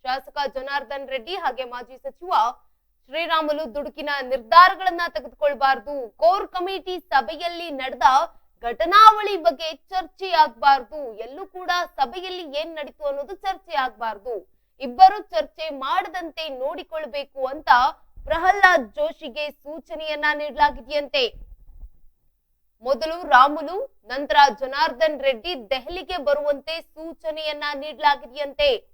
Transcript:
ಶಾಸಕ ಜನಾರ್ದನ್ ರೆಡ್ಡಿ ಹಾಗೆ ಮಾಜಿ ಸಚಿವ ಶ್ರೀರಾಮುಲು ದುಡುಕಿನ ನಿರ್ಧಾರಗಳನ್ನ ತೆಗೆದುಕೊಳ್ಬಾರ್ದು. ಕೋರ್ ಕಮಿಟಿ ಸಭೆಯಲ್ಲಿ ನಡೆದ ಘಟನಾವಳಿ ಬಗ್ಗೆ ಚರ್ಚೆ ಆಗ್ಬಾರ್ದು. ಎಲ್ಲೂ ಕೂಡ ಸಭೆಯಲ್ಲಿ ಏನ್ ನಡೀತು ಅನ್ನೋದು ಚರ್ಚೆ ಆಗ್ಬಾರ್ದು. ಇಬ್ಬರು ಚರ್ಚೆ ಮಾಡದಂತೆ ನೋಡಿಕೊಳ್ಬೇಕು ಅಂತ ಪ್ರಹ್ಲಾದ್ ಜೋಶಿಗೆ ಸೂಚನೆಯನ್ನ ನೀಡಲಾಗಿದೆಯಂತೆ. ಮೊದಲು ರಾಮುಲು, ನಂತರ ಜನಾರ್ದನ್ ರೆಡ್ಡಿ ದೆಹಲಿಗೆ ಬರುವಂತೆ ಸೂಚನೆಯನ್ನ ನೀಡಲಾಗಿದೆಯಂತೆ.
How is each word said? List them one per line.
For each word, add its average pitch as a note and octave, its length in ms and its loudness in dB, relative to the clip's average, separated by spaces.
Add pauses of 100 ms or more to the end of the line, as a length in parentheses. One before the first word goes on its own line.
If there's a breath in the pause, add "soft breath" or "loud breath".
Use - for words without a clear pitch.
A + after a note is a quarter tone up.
ಶಾಸಕ C4 360 -6 (160)
ಜನಾರ್ದನ್ C#4 540 -6
ರೆಡ್ಡಿ C4+ 280 -6
ಹಾಗೆ C4 280 -6
ಮಾಜಿ B3 340 -14
ಸಚಿವ F4 340 -10 (720)
ಶ್ರೀರಾಮುಲು D#4 680 -2
ದುಡುಕಿನ D4 360 -8 (120)
ನಿರ್ಧಾರಗಳನ್ನ E4+ 880 6
ತೆಗೆದುಕೊಳ್ಬಾರ್ದು. C#4 1080 -2
ಕೋರ್ F#4 320 2
ಕಮಿಟಿ F#4 520 -6
ಸಭೆಯಲ್ಲಿ E4 680 -4
ನಡೆದ C4 320 -6 (600)
ಘಟನಾವಳಿ G4+ 760 6
ಬಗ್ಗೆ D#4 360 -2
ಚರ್ಚೆ F#4 580 -8
ಆಗ್ಬಾರ್ದು. C#4 840 2
ಎಲ್ಲೂ C4+ 300 -14
ಕೂಡ F#4 240 -12 (260)
ಸಭೆಯಲ್ಲಿ E4+ 600 -4
ಏನ್ E4 160 -6
ನಡೀತು D4+ 300 -12
ಅನ್ನೋದು C#4+ 300 -6
ಚರ್ಚೆ F#4 400 -8
ಆಗ್ಬಾರ್ದು. A3+ 840 -6 (220)
ಇಬ್ಬರು F#4 420 6
ಚರ್ಚೆ D#4+ 480 -6
ಮಾಡದಂತೆ D#4+ 800 -4
ನೋಡಿಕೊಳ್ಬೇಕು C#4 960 -8
ಅಂತ D4+ 220 -8 (560)
ಪ್ರಹ್ಲಾದ್ F4 680 4
ಜೋಶಿಗೆ D4 560 -6
ಸೂಚನೆಯನ್ನ D#4 720 -10 (100)
ನೀಡಲಾಗಿದೆಯಂತೆ. C#4+ 1000 -2 (1500)
ಮೊದಲು D#4+ 400 -4
ರಾಮುಲು, D4 840 2
ನಂತರ C#4 320 -4 (240)
ಜನಾರ್ದನ್ C#4+ 600 -2
ರೆಡ್ಡಿ C4 500 -4
ದೆಹಲಿಗೆ C4 460 -6
ಬರುವಂತೆ D4 640 -2
ಸೂಚನೆಯನ್ನ D#4 840 -10 (100)
ನೀಡಲಾಗಿದೆಯಂತೆ. C#4+ 1200 -2